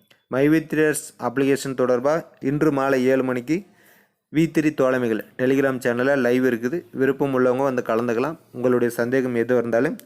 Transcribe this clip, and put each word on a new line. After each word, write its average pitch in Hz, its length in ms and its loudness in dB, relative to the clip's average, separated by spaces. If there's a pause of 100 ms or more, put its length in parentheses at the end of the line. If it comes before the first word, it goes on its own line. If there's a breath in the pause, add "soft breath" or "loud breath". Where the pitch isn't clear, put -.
(320 soft breath)
My 127 160 0
With 156 200 2
Threads 151 360 0 (160)
அப்ளிகேஷன் 135 560 -2
தொடர்பா 127 380 2 (280)
இன்று 147 300 0
மாலை 135 340 0
ஏழு 131 180 4
மணிக்கு 127 320 -4 (760 soft breath)
வி 156 140 2
த்ரீ 156 260 0
தோழமைகள் 123 480 0 (140)
Telegram 135 420 0
சேனல்ல 123 400 0
லைவ் 127 280 2
இருக்குது. 123 320 -2 (140)
விருப்பம் 135 440 -2
உள்ளவங்க 127 280 2
வந்து 127 200 -2
கலந்துக்கலாம். 120 540 -2 (140)
உங்களுடைய 123 400 2
சந்தேகம் 123 440 -2
எது 117 200 0
இருந்தாலும் 120 500 0